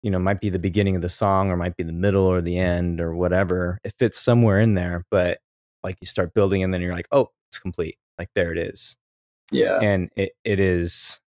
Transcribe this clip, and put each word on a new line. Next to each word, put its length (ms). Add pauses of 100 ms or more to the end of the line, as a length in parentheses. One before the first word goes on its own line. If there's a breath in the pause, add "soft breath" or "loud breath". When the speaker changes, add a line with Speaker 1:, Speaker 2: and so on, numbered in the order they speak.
Speaker 1:
you 80
know, 80
might 220
be 100
the 80
beginning 380
of 60
the 60
song 420
or 60
might 200
be 60
the 120
middle 300
or 180
the 160
end 420
or 160
whatever. 680
It 140
fits 220
somewhere 400
in 140
there, 360
but, 300 (420)
like, 180
you 60
start 280
building 280
and 120
then 80
you're 100
like, 180
"Oh, 200 (200)
it's 80
complete." 400 (200)
Like, 160
there 180
it 60
is. 380 (540)
Speaker 2:
Yeah. 320
Speaker 1:
And 320
it, 300
it 160
is 600 (120)